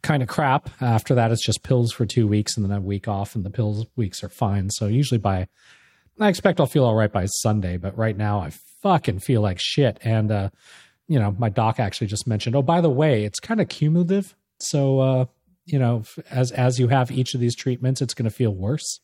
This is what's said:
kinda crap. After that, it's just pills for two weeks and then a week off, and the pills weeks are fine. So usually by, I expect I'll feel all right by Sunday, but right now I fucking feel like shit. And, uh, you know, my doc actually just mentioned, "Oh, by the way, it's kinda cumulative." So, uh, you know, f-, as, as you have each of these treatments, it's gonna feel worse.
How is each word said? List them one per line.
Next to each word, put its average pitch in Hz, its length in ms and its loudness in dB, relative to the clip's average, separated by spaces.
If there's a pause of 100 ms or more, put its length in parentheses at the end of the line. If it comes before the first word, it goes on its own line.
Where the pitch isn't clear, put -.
kinda 139 240 0
crap. 143 420 0 (140)
After 120 320 2
that, 117 180 4
it's 117 100 0
just - 200 -2
pills 120 280 2
for - 140 -4
two 107 240 2
weeks 104 300 0
and 104 100 0
then 101 80 -2
a 101 60 -4
week 98 260 -6
off, 101 260 -4
and 95 120 -4
the 98 40 -6
pills 107 360 -4 (100)
weeks 107 260 -4
are 98 60 -12
fine. 98 400 -2
So 104 200 -4
usually 127 280 2
by, 95 320 0 (720)
I 214 80 4
expect 185 320 2
I'll 147 60 4
feel 139 180 2
all 113 120 4
right 107 140 4
by 92 140 0
Sunday, 98 540 -2
but 92 180 -8
right 110 200 0
now 104 240 -2
I 95 100 -8 (320)
fucking 151 380 0
feel 123 200 0
like 95 180 0
shit. - 460 0
And, 110 260 0
uh, 98 200 -2 (580)
you 156 100 2
know, 104 200 2
my 117 100 0
doc 110 320 0
actually 104 280 -2
just 101 180 -6
mentioned, 113 280 -4
"Oh, 143 80 2
by 170 200 2
the 165 80 4
way, 131 340 2
it's 104 160 -8
kinda 220 240 -2
cumulative." 175 720 0 (220)
So, 135 420 2
uh, 131 240 2 (400)
you 156 140 -2
know, 120 220 2
f-, - 180 -16 (120)
as, 127 220 0
as 123 260 2
you 127 100 2
have 127 220 2
each 131 220 -2
of 127 80 -4
these 120 160 0
treatments, 123 460 -2
it's 127 100 -4
gonna 113 160 -4
feel 110 260 -2
worse. 101 500 -6